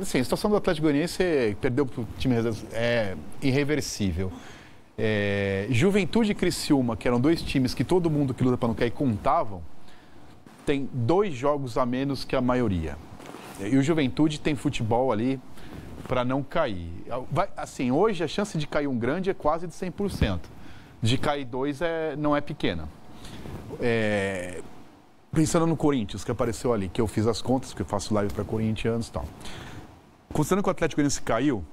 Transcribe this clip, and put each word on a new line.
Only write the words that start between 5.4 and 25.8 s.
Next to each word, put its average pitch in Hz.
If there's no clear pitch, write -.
Juventude 196
e 202
Criciúma, 139
que 127
eram 120
dois 160
times 127
que 135
todo 170
mundo 147
que -
luta 127
pra 117
não 113
cair 120
contavam, 117
tem 139
dois 160
jogos 135
a 131
menos 131
que -
a 127
maioria. 98
E 98
o 135
Juventude 151
tem 156
futebol 127
ali 127
pra 123
não 131
cair. 104
Vai, 175
assim, 143
hoje 175
a 147
chance 208
de 151
cair 147
um 131
grande 156
é 185
quase 170
de 156
cem 185
por 202
cento. 98
De 113
cair 147
dois 131
é, 160
não 147
é 147
pequena. 107
É, 98
pensando 160
no 156
Corinthians, 123